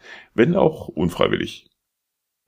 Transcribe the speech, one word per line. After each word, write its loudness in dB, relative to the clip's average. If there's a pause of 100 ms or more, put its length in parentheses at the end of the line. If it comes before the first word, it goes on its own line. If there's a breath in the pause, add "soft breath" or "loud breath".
(340 loud breath)
wenn 4
auch 0
unfreiwillig. -2 (760)